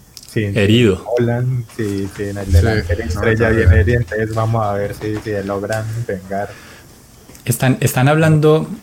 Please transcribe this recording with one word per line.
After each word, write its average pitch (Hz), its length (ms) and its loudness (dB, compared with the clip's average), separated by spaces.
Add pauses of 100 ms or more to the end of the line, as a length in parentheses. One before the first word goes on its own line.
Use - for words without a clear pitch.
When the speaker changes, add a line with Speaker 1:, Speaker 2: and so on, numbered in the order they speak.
(300)
Speaker 1:
sin 104 280 -2
Speaker 2:
Herido. 107 480 4 (140)
Speaker 1:
Haaland, 123 440 -2 (140)
sí, 98 400 -4
sí, 107 60 -6
en 101 160 -6
el 101 80 -8
Speaker 3:
Sí, 92 60 -4
Speaker 1:
delantero 92 460 2
Speaker 3:
no, 113 100 -6
Speaker 1:
estrella 113 400 0
Speaker 3:
no, 113 60 2
Speaker 1:
viene 113 160 4
Speaker 3:
no. 113 60 6
Speaker 1:
herido, 120 220 2
entonces 110 360 -4
vamos 113 300 0
a 101 80 -2
ver 101 220 -4
si, 107 280 -6
si 110 80 -6 (140)
logran 101 400 -4 (220)
vengar. 98 420 -6 (960)
Speaker 2:
Están, 135 360 0
están 131 260 2
hablando, 156 600 4 (160)